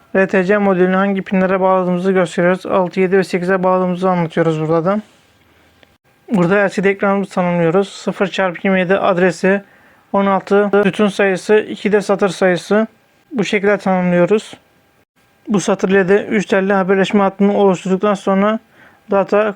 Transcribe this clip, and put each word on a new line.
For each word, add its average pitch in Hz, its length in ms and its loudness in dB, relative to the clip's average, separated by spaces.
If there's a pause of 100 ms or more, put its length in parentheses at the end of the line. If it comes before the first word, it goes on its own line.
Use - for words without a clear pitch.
(160)
R 190 120 2
T 190 160 0
C 202 140 2
modülünü 185 380 2
hangi 196 260 0
pinlere 185 400 0
bağladığımızı 185 500 0
gösteriyoruz. 185 540 0
Altı, 185 340 -2
yedi 185 180 2
ve 190 60 2
sekize 180 400 -2
bağladığımızı 185 460 0
anlatıyoruz 165 520 0
burada 160 240 0
da. 202 160 -2 (1300)
Burada 175 220 2
L 196 140 2
C 185 140 -6
D 196 60 2
ekranımızı 196 420 -2
tanımlıyoruz. 175 580 0
Sıfır - 380 -6
çarpı 180 360 -4
yirmi 190 160 2
yedi 185 180 0
adresi, 190 640 0 (500)
on 196 120 0
altı 196 440 0 (140)
sütun 202 240 0
sayısı, 196 480 0
iki 214 360 -2
de 202 100 2
satır 196 280 0
sayısı. 190 580 0 (440)
Bu 240 120 -2
şekilde 202 340 0
tanımlıyoruz. 180 800 0 (920)
Bu 208 120 0
satır 185 300 -2
ile 190 180 2
de 202 180 2
üç 208 200 -2
telli 196 280 0
haberleşme 196 480 0
hattını 196 360 0
oluşturduktan 190 560 0
sonra 196 460 0 (520)
data, 202 440 0